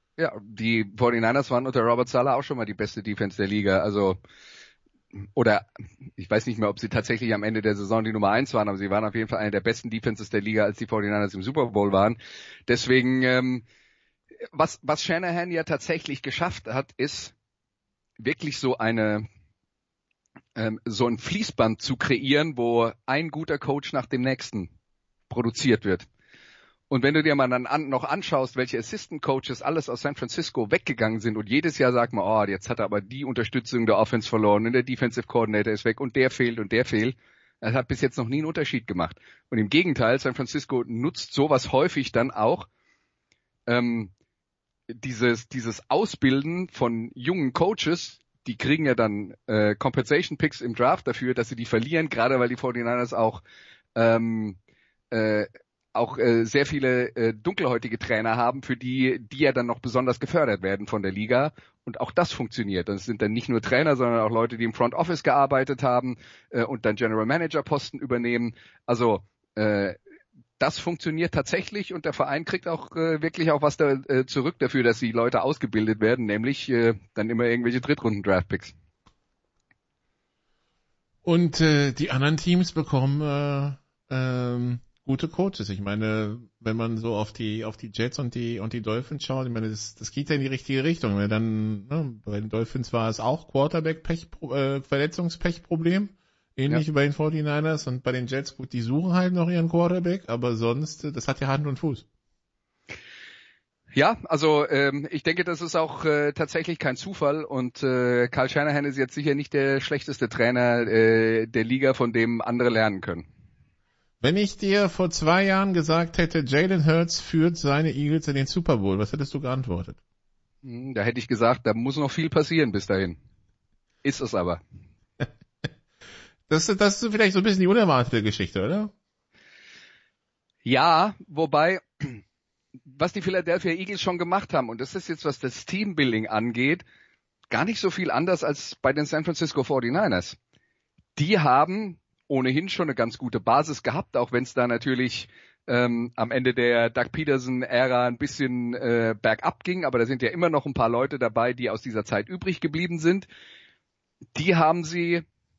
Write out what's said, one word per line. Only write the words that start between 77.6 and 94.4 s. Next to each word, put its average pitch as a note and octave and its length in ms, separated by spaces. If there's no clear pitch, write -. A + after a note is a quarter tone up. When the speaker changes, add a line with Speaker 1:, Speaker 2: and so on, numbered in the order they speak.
Speaker 1:
Drittrunden-Draftpicks. G2+ 920
Speaker 2:
Und, E3+ 380
äh, D3 320
die C#3 180
anderen C#3+ 260
Teams F3 360
bekommen, C#3 480
äh, C#3+ 960
ähm, B2 640
gute C3+ 240
Coaches. F3+ 420
Ich F#2+ 100
meine, G#2+ 580
wenn A2+ 160
man A2+ 220
so A2+ 160
auf G#2 180
die, A2 320
auf G#2+ 140
die A2+ 160
Jets A#2 240
und B2 160
die, A#2 240
und G#2+ 160
die A#2+ 80
Dolphins A2+ 420
schaut, C3 220
ich A#2+ 60
meine, A2 180
das, - 240
das - 160
geht C#3+ 180
ja D#3+ 60
in C#3 80
die C3+ 60
richtige C3+ 360
Richtung. D3+ 320
Wenn G2+ 140
dann, A2 560
ne, C3+ 400
bei G#2 140
den G#2+ 100
Dolphins A2+ 420
war A2+ 160
es A2 100
auch B2+ 300
Quarterback-Pech, D#3+ 800